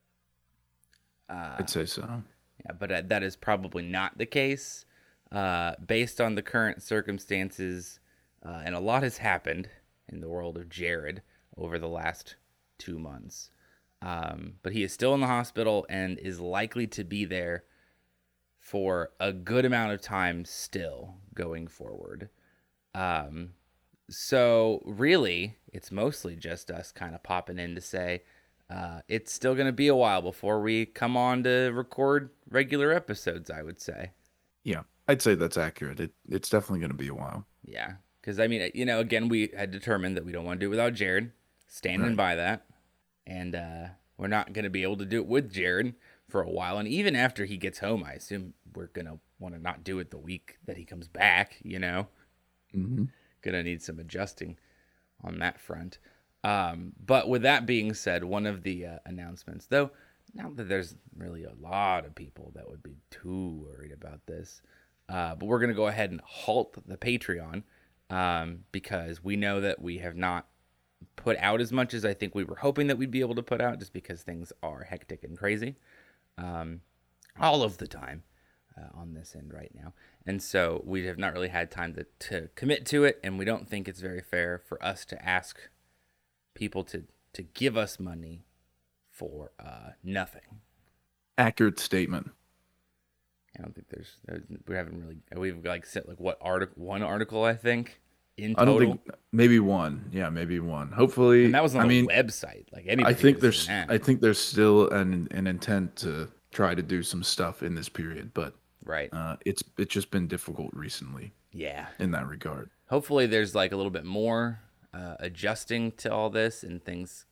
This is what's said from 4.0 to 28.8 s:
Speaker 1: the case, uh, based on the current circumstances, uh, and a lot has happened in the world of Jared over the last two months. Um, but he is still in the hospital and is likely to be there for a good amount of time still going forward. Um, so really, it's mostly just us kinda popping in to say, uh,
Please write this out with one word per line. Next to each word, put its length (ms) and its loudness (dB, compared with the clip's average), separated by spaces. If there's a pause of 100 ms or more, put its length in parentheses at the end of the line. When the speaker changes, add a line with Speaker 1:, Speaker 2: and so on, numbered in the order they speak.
Speaker 1:
the 100 -4
case, 600 -4 (460)
uh, 420 -2 (100)
based 360 0
on 160 2
the 60 -2
current 400 0
circumstances, 1160 -4 (460)
uh, 200 -12
and 120 -4
a 40 -4
lot 220 2
has 160 -2
happened 500 0 (400)
in 120 -12
the 80 -10
world 280 -6
of 120 -12
Jared 520 -4 (360)
over 240 -4
the 80 -6
last 480 -6 (420)
two 200 -10
months. 520 -14 (500)
Um, 600 -8
but 100 -4
he 120 0
is 80 -4
still 220 2
in 60 2
the 60 2
hospital 640 0
and 320 -2
is 180 -8
likely 480 -2
to 160 -6
be 220 -4
there 400 -4 (960)
for 580 -2
a 140 0
good 320 2
amount 280 2
of 80 -4
time 440 -2
still 720 -8 (180)
going 320 -6
forward. 640 -14 (640)
Um, 600 -4 (560)
so 760 4
really, 720 2 (160)
it's 200 -14
mostly 420 -2
just 360 -10
us 200 -10
kinda 280 -12
popping 400 -6
in 160 -6
to 60 -10
say, 440 -6 (440)
uh, 380 -10